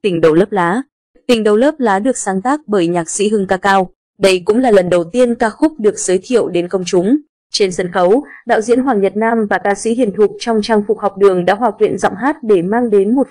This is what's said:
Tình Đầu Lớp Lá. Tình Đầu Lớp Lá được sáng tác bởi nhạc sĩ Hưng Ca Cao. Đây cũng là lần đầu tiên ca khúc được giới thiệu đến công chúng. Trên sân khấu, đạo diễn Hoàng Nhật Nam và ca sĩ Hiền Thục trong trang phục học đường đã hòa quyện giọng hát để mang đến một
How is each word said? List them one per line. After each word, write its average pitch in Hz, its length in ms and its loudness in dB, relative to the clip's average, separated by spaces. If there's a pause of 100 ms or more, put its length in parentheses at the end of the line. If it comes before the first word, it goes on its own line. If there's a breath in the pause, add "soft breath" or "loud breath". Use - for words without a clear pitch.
Tình 175 200 -2
Đầu 156 120 4
Lớp 180 180 2
Lá. 190 300 -2 (460)
Tình 226 160 2
Đầu 208 120 2
Lớp 294 240 0
Lá 202 200 0
được 247 180 -2
sáng 190 240 -4
tác 277 260 -2
bởi 190 200 0
nhạc 170 220 -2
sĩ 208 200 -2
Hưng 202 180 0
Ca 190 100 0
Cao. 196 320 0 (300)
Đây 190 260 2
cũng 214 140 0
là 254 120 2
lần 180 180 4
đầu 175 140 2
tiên 240 320 0
ca 226 140 -2
khúc 311 300 -2
được 208 200 -2
giới 185 240 0
thiệu 220 240 0
đến 175 200 -2
công 185 180 -4
chúng. 196 320 0 (340)
Trên 190 200 -2
sân 180 200 -6
khấu, 196 320 2 (220 loud breath)
đạo 226 160 0
diễn 240 180 0
Hoàng 254 220 0
Nhật 196 160 -2
Nam 226 200 0 (120)
và 196 140 0
ca 202 120 0
sĩ 226 180 -4
Hiền 226 240 -2
Thục 202 220 4
trong 226 220 -2
trang 214 260 0
phục 214 120 -2
học 196 180 -4
đường 185 280 2
đã 190 80 2
hòa 214 180 -2
quyện 196 260 -2
giọng 185 180 -2
hát 262 280 -2
để 208 180 2
mang 226 280 -2
đến 208 260 2
một 269 160 0